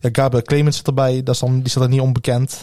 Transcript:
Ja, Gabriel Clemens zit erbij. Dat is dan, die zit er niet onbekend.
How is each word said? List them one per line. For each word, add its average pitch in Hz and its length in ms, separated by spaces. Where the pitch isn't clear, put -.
Ja, 123 120
Gabriel 127 320
Clemens 147 320
zit - 100
erbij. 131 360
Dat 131 120
is - 60
dan, 127 200
die 127 100
zit 131 120
er 127 60
niet 131 120
onbekend. 127 640